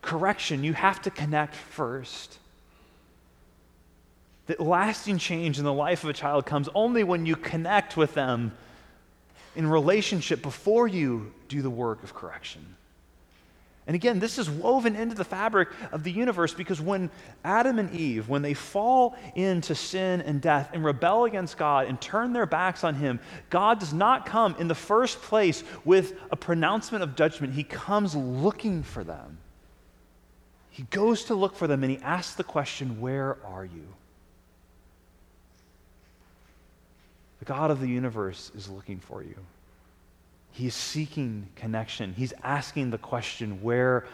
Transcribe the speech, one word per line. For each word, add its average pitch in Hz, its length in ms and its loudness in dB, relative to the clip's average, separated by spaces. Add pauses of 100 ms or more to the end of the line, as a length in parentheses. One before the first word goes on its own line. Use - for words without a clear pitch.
correction, 165 600 -2
you 156 80 0
have 190 300 2
to 196 80 -4
connect 151 440 -2
first. - 840 -8 (2000)
That 170 120 -4
lasting 185 600 2
change 165 400 -2
in 147 60 -2
the 143 80 2
life 147 300 0
of 156 80 -2
a 143 40 -2
child 143 300 0
comes 143 300 -2
only 226 300 4
when 175 200 0
you 160 120 2
connect 170 600 0
with 156 180 4
them 120 380 0 (1040)
in 160 140 0
relationship 160 760 2
before 220 460 2
you 127 440 -2 (160)
do 139 140 -4
the 135 80 -2
work 117 320 -4
of 95 120 -16
correction. 82 600 -14 (1120)
And 156 60 2
again, 208 240 2
this 220 180 -2
is 233 140 -2
woven 220 460 2
into 226 180 -4
the 202 80 -4
fabric 208 460 2 (240)
of 160 100 -4
the 175 80 -4
universe, 185 420 2
because 180 280 -4
when 185 280 0 (360)
Adam 226 340 4
and 202 140 0
Eve, 123 360 -2
when 143 140 0
they 143 100 0
fall 240 640 2 (200)
into 180 400 0
sin 185 460 0
and 143 180 0
death 143 320 4
and 160 120 -2
rebel 170 400 4
against 196 320 -2
God 143 300 2
and 123 140 -4
turn 240 320 -2
their 240 140 2
backs 175 360 0
on 160 140 0
him, 135 240 0 (280)
God 208 300 4
does 165 140 -6
not 214 340 4
come 214 320 2
in 170 80 -2
the 165 80 2
first 226 480 2
place 202 400 2 (220)
with 185 300 6 (180)
a 165 40 -2
pronouncement 180 680 0
of 139 100 -6
judgment. 151 400 2
He 147 80 -2
comes 196 540 -2
looking 147 640 0
for 117 220 -8
them. 78 340 -12 (1300)
He - 140 -16
goes 214 440 2
to 220 100 0
look 190 180 2
for 165 140 0
them 135 160 4
and 131 80 2
he 135 60 -2
asks 170 360 -4
the - 80 -6
question, 131 580 -4
"Where 135 460 -2
are 95 180 -12
you?" 85 220 -16 (3500)
The - 60 -14
God 139 260 0
of 143 100 0
the 131 80 -2
universe 113 680 -4
is 95 120 -14
looking 98 300 -12
for - 240 -14
you. - 140 -14 (1160)
He's 123 220 -4
seeking 127 800 -6
connection. 110 600 -6
He's 120 180 -4 (100)
asking 135 460 -2
the 113 80 -4
question, 107 680 -6
"Where 123 520 2